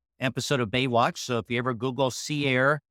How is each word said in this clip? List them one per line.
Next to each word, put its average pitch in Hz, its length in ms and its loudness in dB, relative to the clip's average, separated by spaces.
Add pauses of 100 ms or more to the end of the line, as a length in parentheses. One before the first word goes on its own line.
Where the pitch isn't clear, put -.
(200)
episode 131 400 -2
of 113 100 0
Baywatch. 127 480 2
So 120 200 -4
if 110 120 -4
you 120 80 -2
ever 123 160 -2
Google 123 380 -2
Seair 143 680 0 (120)